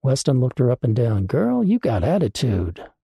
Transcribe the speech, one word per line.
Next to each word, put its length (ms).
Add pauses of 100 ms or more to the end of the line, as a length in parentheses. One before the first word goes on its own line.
Weston 400
looked 200
her 100
up 140
and 100
down. 320
"Girl, 380
you 160
got 240
attitude." 800 (200)